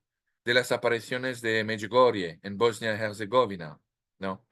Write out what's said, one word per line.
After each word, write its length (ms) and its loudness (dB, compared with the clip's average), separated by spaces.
de 80 0
las 180 2
apariciones 720 -2
de 220 0
Medjugorje 800 2
en 140 -8
Bosnia 380 0
y 40 -6
Herzegovina, 800 -2
¿no? 320 -8